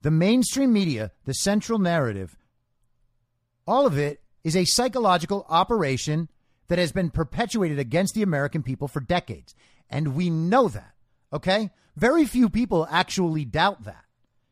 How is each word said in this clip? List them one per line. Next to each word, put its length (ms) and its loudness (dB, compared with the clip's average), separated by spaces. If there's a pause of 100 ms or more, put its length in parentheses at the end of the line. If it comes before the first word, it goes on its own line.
The 100 0
mainstream 600 2
media, 400 0 (140)
the 80 -6
central 440 0
narrative, 600 -2 (1300)
all 180 4
of 120 2
it 260 -4 (220)
is 100 -2
a 80 2
psychological 880 0
operation 800 0 (400)
that 100 0
has 140 0
been 160 -2
perpetuated 680 -2
against 360 -2
the 100 -2
American 400 -2
people 240 -6
for 140 -6
decades. 520 -6 (360)
And 260 -2
we 140 -2
know 400 2
that, 240 -12 (400)
okay? 380 0 (260)
Very 260 4
few 240 2
people 420 0
actually 540 0
doubt 400 -2
that. 220 -18 (460)